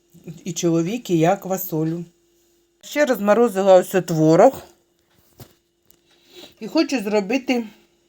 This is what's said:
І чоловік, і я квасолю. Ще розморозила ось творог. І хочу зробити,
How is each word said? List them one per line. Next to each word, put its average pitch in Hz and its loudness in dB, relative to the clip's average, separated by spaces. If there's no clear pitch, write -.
І 170 -10
чоловік, 170 -4
і 175 0
я 165 2
квасолю. 175 -6
Ще 294 -2
розморозила 202 2
ось 185 2
творог. 165 4
І 220 -14
хочу 285 -2
зробити, 214 -2